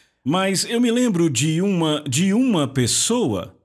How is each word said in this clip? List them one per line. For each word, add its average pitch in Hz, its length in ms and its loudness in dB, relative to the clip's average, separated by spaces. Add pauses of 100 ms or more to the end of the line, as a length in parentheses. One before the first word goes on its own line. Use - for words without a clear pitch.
(220)
Mas 190 460 -2
eu 233 100 -2
me 240 120 2
lembro 220 400 2
de 156 320 0
uma, 165 440 0
de 170 280 0
uma 214 340 2
pessoa 123 960 -2